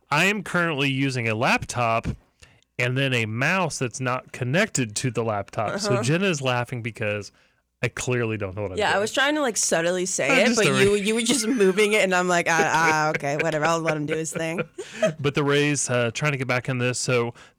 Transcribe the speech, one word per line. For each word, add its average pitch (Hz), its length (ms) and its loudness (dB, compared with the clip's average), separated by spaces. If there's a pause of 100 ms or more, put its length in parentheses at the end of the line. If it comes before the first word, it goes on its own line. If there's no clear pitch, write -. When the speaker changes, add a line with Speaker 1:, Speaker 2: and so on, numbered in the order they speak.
(120)
Speaker 1:
I 156 140 4
am 202 180 0
currently 156 480 0
using 131 360 0
a 110 60 2
laptop 117 760 0 (680)
and 123 180 0
then 135 200 0
a 113 100 2
mouse 143 540 -2
that's 123 200 -4
not 127 320 -4
connected 127 640 -2
to 131 120 -2
the 113 140 -2
laptop. 107 560 -4
So 208 140 0
Speaker 2:
Uh-huh. - 100 0
Speaker 1:
Jenna 165 240 0
is 151 160 -2
laughing 123 400 -2
because 104 480 -6 (500)
I 123 60 0
clearly 117 500 -2
don't 95 180 -6
know 107 80 -6
what 95 100 -4
I'm 90 40 -8
Speaker 2:
Yeah, 185 140 0
Speaker 1:
doing. 180 60 2
Speaker 2:
I - 20 0
was 220 120 -2
trying 277 240 2
to, 311 60 0
like, 240 160 -2
subtly 180 480 0
say 143 260 -2
Speaker 1:
I'm 170 80 4
Speaker 2:
it, 208 100 6
Speaker 1:
just 233 100 0
Speaker 2:
but 208 80 4
Speaker 1:
a - 160 4
Speaker 2:
you, 202 100 4
Speaker 1:
re- 208 80 2
Speaker 2:
you 214 140 0
were 233 60 0
just 226 260 0
moving 208 460 4
it, 208 100 4
and 190 120 2
I'm 180 120 2
like, 175 220 2
"Ah, 160 240 2
ah, 156 360 2
okay, 151 280 -2
whatever. 156 280 0
I'll 165 140 2
let 160 180 -2
him 151 80 -4
do 156 100 -4
his 160 160 -6
thing." 165 300 -4 (280)
Speaker 1:
<laughs> 214 300 -2
But 139 160 -2
the 151 80 2
Rays, 143 460 2
uh, 120 240 2
trying 151 180 -2
to 139 60 0
get 127 100 -4
back 123 220 -2
in 131 80 -2
this. 123 220 -2
So 120 340 0 (260)